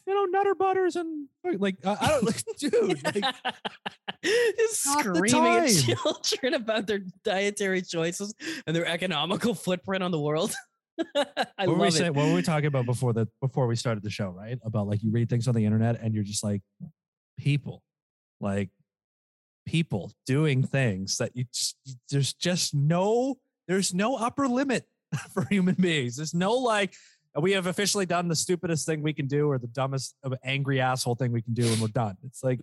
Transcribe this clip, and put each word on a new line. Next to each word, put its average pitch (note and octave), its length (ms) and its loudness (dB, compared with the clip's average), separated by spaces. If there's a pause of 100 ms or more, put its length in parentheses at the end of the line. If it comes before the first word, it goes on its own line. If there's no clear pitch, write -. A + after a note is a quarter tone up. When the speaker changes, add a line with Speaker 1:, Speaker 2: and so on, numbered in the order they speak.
Speaker 1:
you F#4+ 80 0
know, G4+ 120 2
Nutter G4 280 2
Butters F#4+ 400 2
and," D#4+ 340 -6 (140)
like, G3 400 0
I, G3 160 0
I A#3 100 2
don't, D4+ 160 2
like, A3 260 -2
<laughs> - 80 -12
dude, F4+ 440 0
like, D4+ 220 -2
Speaker 2:
<laughs> - 960 -8
Just A4 640 2
Speaker 1:
not C#4+ 180 2
the F#3 100 0
Speaker 2:
screaming C4+ 400 4
at A#3+ 420 4
Speaker 1:
time. - 220 -2
Speaker 2:
<laughs> - 40 -16
children D#4+ 320 -2
about A3 320 -2
their G3+ 140 -2 (240)
dietary G3 560 0
choices F3 540 -4 (320)
and D#3+ 100 0
their E3+ 100 0
economical F3 680 0
footprint F#3 500 -2
on F3+ 60 0
the E3 100 0
world. D#3 340 0 (440)
<laughs> - 180 -6
I C#4+ 100 2 (320)
Speaker 1:
What F#3 100 2
were - 60 4
we E3+ 40 2
Speaker 2:
love G3 100 4
it. F3+ 40 4
Speaker 1:
saying, D#3 200 0
what C#3+ 140 2
were E3 80 4
we F3+ 80 2
talking D#3 240 0
about C#3 180 0
before A#2+ 300 0
the, A2+ 120 2 (140)
before C3 260 0
we A#2 100 0
started A2+ 280 -2
the G#2+ 60 -6
show, G2+ 180 -4
right? G#2+ 380 -10
About, A2 200 -2
like, G#2 160 -2
you A2 80 2
read A#2 200 2
things A#2+ 180 0
on B2 60 2
the A2 100 2
internet A2 380 4
and A2 120 0
you're G#2+ 100 0
just G#2 200 -4
like, G2+ 160 -2 (800)
"People, - 440 -2 (560)
like, G2+ 300 -2 (1000)
people D#3 460 -2 (140)
doing C3+ 360 2
things G#2+ 560 0
that A#2 160 -4
you B2+ 180 -4
just, - 320 -6
you, C3 100 -14 (160)
there's C#3 220 0
just - 420 -2
no, G3 600 2 (320)
there's F#3 240 0
no G#3 240 0
upper B3 320 0
limit B3 380 0 (220)
<laughs> - 240 -6
for F#3 180 -2
human F#3 240 4
beings." D3 420 2
There's D3+ 180 -6
no, F#3 200 2
like, A3 400 2 (460)
"We F#3 120 4
have F#3+ 140 2
officially G3 400 0
done F3 220 0
the E3 80 0
stupidest E3+ 500 -2
thing D#3 160 -2
we D3+ 100 0
can C#3+ 140 -4
do D3 240 2
or C3+ 80 0
the A#2+ 80 -6
dumbest C3 560 -4
of C3 120 -4 (100)
angry C3+ 360 0
asshole B2+ 360 0
thing B2 160 -2
we A#2 100 0
can A#2 120 -4
do, A#2+ 120 2
and A2+ 140 2
we're A2 80 0
done." G#2+ 360 -2
It's - 180 -14
like, B2+ 200 0